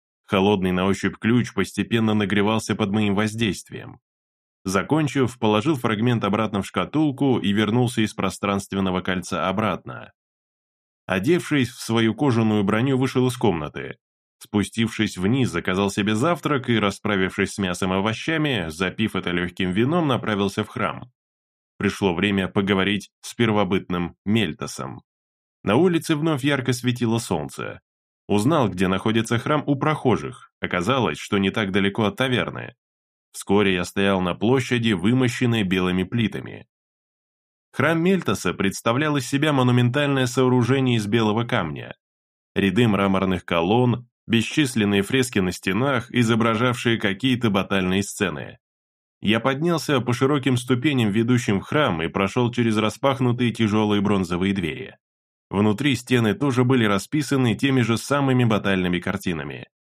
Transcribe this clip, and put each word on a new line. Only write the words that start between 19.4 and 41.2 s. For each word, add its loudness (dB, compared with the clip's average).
вином, 0
направился -2
в -6
храм. -6
Пришло 0
время 0
поговорить 0
с -14
первобытным 0
Мельтосом. -4
На 2
улице 2
вновь -2
ярко 0
светило 0
солнце. -6
Узнал, 2
где -2
находится 0
храм, 0
у 0
прохожих. -2
Оказалось, 0
что -2
не 2
так -2
далеко 0
от 0
таверны. -2
Вскоре 2
я 0
стоял 0
на -2
площади, 0
вымощенной 0
белыми 0
плитами. -6
Храм 2
Мельтоса 0
представлял 0
из -4
себя 0
монументальное 2
сооружение 2
из -4
белого 2